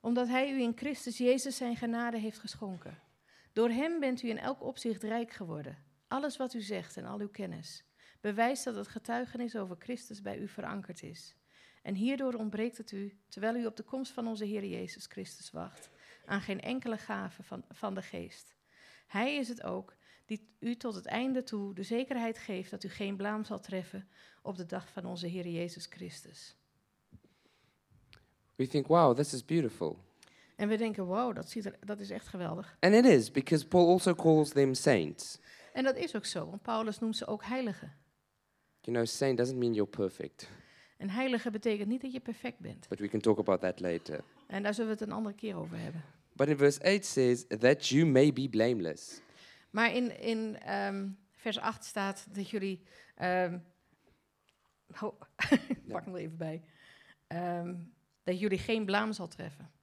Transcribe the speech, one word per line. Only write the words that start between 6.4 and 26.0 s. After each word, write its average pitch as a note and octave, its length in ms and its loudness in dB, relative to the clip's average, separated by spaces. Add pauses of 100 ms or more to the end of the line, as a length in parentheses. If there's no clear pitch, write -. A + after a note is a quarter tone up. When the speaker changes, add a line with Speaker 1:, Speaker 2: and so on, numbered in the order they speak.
Speaker 1:
u A#3 60 -6
zegt F#3+ 360 -8
en - 80 -12
al G#3 140 -8
uw G#3 120 -6
kennis E3+ 540 -10 (360)
bewijst A#3 440 0
dat A#3+ 100 -6
het G3+ 140 -8
getuigenis A#3+ 680 -6
over F#3 220 -6
Christus A3 440 -12
bij G3 160 -8
u G#3 100 -8
verankerd G3 540 -10
is. D#3+ 320 -16 (480)
En - 120 -6
hierdoor B3+ 400 0
ontbreekt A3 440 -4
het A3 140 -14
u, G3 260 -10 (100)
terwijl A3 280 -2
u A#3+ 100 -2
op A3 100 -6
de A3 60 -12
komst C4 300 -8
van A#3 140 -6
onze G#3+ 180 -6
Heer G3+ 200 -4
Jezus F#3 420 -8
Christus - 440 -14
wacht, - 400 -12 (360)
aan G3 140 -2
geen G3 200 -6
enkele B3 380 -6
gave G3 440 -8
van, - 260 -14
van G3 260 -8
de F#3+ 80 -8
geest. - 520 -12 (520)
Hij B3+ 300 -2
is C4 120 -4
het A#3+ 140 -10
ook - 340 -8 (300)
die G#3+ 220 -10 (120)
u A#3 160 -4
tot A#3 180 -6
het F#3 120 -12
einde B3+ 360 -2
toe G3+ 320 -6
de F#3+ 80 -8
zekerheid A#3 560 -4
geeft F#3 320 -8
dat G3+ 140 -12
u G3 40 -8
geen G3+ 280 -6
blaam G#3 280 -4
zal G3+ 160 -8
treffen F#3+ 480 -10 (340)
op F#3 140 -8
de F3+ 100 -10
dag F#3 260 -8
van F3+ 140 -12
onze F3 200 -8
Heer F3 220 -6
Jezus E3+ 380 -6
Christus." - 680 -16 (2000)